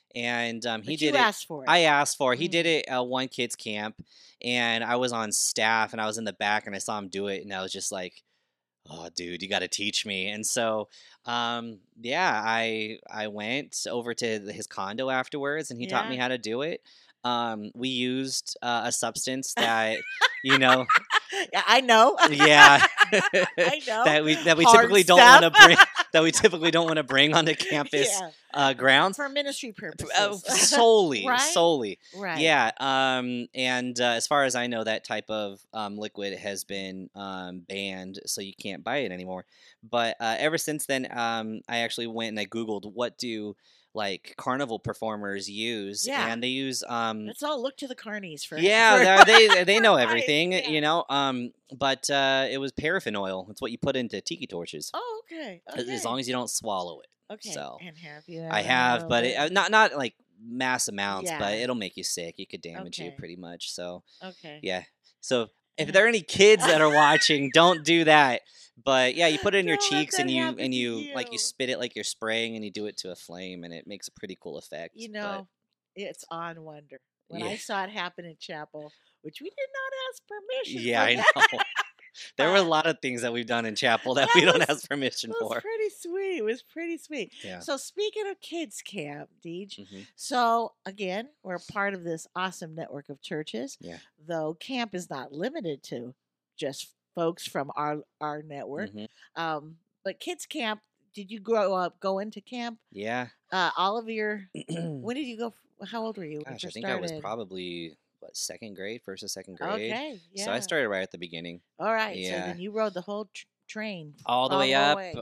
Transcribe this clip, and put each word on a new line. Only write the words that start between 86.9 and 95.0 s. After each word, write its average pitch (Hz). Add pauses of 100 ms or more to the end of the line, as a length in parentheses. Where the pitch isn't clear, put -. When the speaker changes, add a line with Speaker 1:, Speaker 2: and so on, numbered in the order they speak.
Speaker 2:
sweet. 269 (140)
Speaker 1:
Yeah. 185
Speaker 2:
So 277
speaking 415
of 392
kids 311
camp, 147 (160)
Deej, 180
Speaker 1:
Mm-hmm. 98 (140)
Speaker 2:
so 233 (140)
again, 196 (140)
we're 180 (120)
part 202
of 180
this 160
awesome 180
network 143
of 135
churches. 214
Speaker 1:
Yeah. 170 (280)
Speaker 2:
Though 160
camp 233
is 180